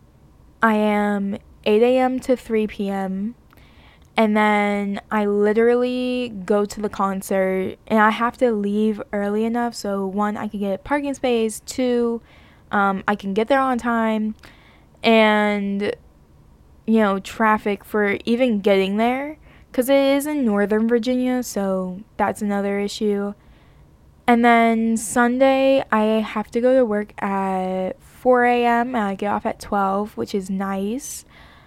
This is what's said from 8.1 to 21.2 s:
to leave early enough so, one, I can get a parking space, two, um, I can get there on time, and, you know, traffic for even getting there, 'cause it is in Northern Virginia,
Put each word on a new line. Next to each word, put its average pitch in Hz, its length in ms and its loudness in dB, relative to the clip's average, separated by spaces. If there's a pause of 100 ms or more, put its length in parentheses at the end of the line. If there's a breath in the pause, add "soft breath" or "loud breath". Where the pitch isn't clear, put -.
to 247 140 2
leave 208 500 0 (120)
early 208 320 -2
enough 233 280 -4
so, 196 320 -6
one, 208 320 -2
I 214 120 -8
can 208 100 -10
get 196 160 -2
a - 20 -8
parking 285 360 -4
space, 233 480 -2
two, 240 600 -2 (500 soft breath)
um, 196 360 0
I 208 80 0
can 196 180 -8
get 220 140 0
there 277 120 2
on 262 180 0
time, 220 580 -2 (680 loud breath)
and, 208 960 2 (880)
you 220 140 4
know, 196 200 2
traffic 214 640 -2
for 208 420 0
even 233 340 2
getting 196 380 2
there, 262 400 -2 (340 soft breath)
'cause 247 180 -2
it 277 80 6
is 277 300 2
in 294 180 -2
Northern 208 420 2
Virginia, 254 540 0